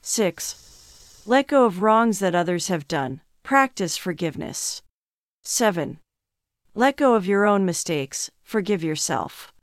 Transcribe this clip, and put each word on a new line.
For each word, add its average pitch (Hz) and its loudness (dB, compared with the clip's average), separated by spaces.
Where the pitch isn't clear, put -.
Six, - -8
let 262 2
go 277 6
of 180 2
wrongs 220 4
that 185 0
others 175 0
have 170 -4
done. 139 -4
Practice 262 0
forgiveness. - -6
Seven, 170 -2
let 262 2
go 254 4
of 196 0
your 202 2
own 202 4
mistakes. 165 -4
Forgive 202 -2
yourself. 156 -6